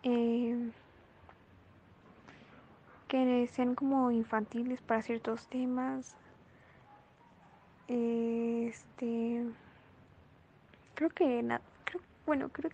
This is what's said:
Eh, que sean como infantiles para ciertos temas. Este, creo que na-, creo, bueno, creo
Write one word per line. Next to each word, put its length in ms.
Eh, 680
que 460
sean 240
como 340
infantiles 720
para 200
ciertos 440
temas. 720
Este, 1600
creo 160
que 320
na-, 180
creo, 160
bueno, 240
creo 240